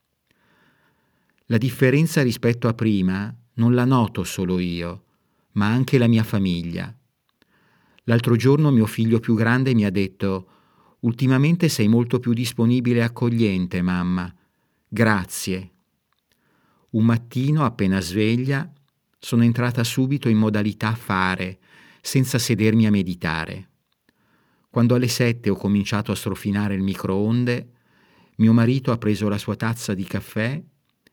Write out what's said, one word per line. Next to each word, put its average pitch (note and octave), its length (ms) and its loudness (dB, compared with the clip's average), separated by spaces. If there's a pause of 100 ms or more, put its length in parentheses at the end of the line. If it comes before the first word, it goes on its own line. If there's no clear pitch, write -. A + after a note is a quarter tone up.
(1500)
La A#2 120 0
differenza C3+ 640 2
rispetto A#2+ 460 0
a A2+ 60 0
prima G#2 600 -2 (220)
non A#2+ 200 2
la B2 100 2
noto A#2+ 380 0
solo F#2 340 -4
io, F2 460 -6 (480)
ma G#2 160 0
anche B2+ 320 2
la A#2 80 4
mia A2+ 160 4
famiglia. F2+ 680 -4 (1120)
L'altro A#2+ 300 2
giorno C#3 360 4
mio A2 160 4
figlio A2+ 320 0
più A2+ 160 0
grande B2 400 2
mi G#2+ 100 4
ha G2+ 60 0
detto: F#2+ 560 -4 (540)
"Ultimamente C3+ 680 2
sei A2 180 0
molto A#2+ 300 2
più A#2+ 160 -2
disponibile A#2+ 680 0
e - 20 2
accogliente, G#2+ 800 0
mamma. F2+ 500 -2 (540)
Grazie." F#2+ 840 -2 (1200)
Un A2+ 160 0
mattino, B2+ 580 0
appena F#2+ 380 0
sveglia, A#2 720 -2 (460)
sono A#2+ 240 2
entrata A#2+ 400 2
subito C3 460 -2
in A2 100 4
modalità G#2+ 560 0
fare, F#2 640 -4 (420)
senza B2+ 380 0
sedermi A2 480 2
a - 20 4
meditare. F2+ 800 -4 (960)
Quando A#2+ 280 2
alle B2 140 0
sette A#2 420 0
ho F#2+ 40 0
cominciato G2+ 560 -2
a G2 40 -2
strofinare G2+ 580 -4
il F#2+ 80 -4
microonde, G#2+ 920 -2 (640)
mio A2+ 140 6
marito B2 400 2
ha A2 60 0
preso G#2+ 320 -2
la G2+ 80 -2
sua G2+ 180 -6
tazza A2+ 380 -6
di F#2 120 -6
caffè A2 540 -6 (540)